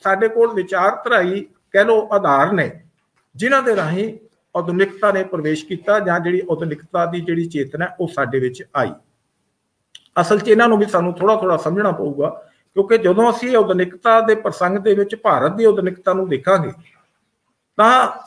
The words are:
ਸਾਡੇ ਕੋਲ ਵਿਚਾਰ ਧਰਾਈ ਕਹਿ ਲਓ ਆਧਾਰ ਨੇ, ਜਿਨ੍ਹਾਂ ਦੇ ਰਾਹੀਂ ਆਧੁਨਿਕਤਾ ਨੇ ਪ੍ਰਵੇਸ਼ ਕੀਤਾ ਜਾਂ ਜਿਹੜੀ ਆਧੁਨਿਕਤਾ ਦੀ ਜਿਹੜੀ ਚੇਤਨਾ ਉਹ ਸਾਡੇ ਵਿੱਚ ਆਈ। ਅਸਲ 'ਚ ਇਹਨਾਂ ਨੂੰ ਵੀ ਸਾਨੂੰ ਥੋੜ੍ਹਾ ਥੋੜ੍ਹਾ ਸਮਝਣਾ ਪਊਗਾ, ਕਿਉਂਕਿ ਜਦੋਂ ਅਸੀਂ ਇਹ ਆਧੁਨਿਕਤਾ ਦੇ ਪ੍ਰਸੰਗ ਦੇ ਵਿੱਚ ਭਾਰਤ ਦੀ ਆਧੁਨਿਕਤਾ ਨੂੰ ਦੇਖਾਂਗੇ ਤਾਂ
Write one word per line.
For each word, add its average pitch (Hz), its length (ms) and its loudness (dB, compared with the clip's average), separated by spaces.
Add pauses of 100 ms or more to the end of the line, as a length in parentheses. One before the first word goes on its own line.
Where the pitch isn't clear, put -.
ਸਾਡੇ 196 260 0
ਕੋਲ 226 260 0
ਵਿਚਾਰ 185 500 -2
ਧਰਾਈ 196 420 0 (260)
ਕਹਿ 196 120 4
ਲਓ 220 280 2
ਆਧਾਰ 165 400 2
ਨੇ, 156 280 -2 (560)
ਜਿਨ੍ਹਾਂ 262 260 0
ਦੇ 233 140 0
ਰਾਹੀਂ 190 420 -4 (400)
ਆਧੁਨਿਕਤਾ 190 540 0
ਨੇ 190 120 -2
ਪ੍ਰਵੇਸ਼ 156 420 -6
ਕੀਤਾ 202 340 -2
ਜਾਂ 175 200 -2
ਜਿਹੜੀ 180 300 -2
ਆਧੁਨਿਕਤਾ 165 560 -4
ਦੀ 175 140 -6
ਜਿਹੜੀ 165 260 -4
ਚੇਤਨਾ 151 420 -6 (120)
ਉਹ 165 80 -2
ਸਾਡੇ 135 300 -4
ਵਿੱਚ 127 260 -4 (120)
ਆਈ। 117 160 -2 (1300)
ਅਸਲ 202 180 2
'ਚ 214 100 -4
ਇਹਨਾਂ 233 200 6
ਨੂੰ 220 100 4
ਵੀ 208 80 2
ਸਾਨੂੰ 175 260 -2
ਥੋੜ੍ਹਾ 202 240 0
ਥੋੜ੍ਹਾ 180 200 0
ਸਮਝਣਾ 185 360 -2
ਪਊਗਾ, 147 360 -4 (460)
ਕਿਉਂਕਿ 196 240 2
ਜਦੋਂ 202 320 2
ਅਸੀਂ 247 200 -4
ਇਹ 254 60 4
ਆਧੁਨਿਕਤਾ 185 640 2
ਦੇ 220 140 2
ਪ੍ਰਸੰਗ 196 440 -2
ਦੇ 202 160 2
ਵਿੱਚ 202 220 -2
ਭਾਰਤ 156 360 0
ਦੀ 226 120 0
ਆਧੁਨਿਕਤਾ 185 480 2
ਨੂੰ 190 160 -2
ਦੇਖਾਂਗੇ 156 440 0 (1040)
ਤਾਂ 240 320 4 (180)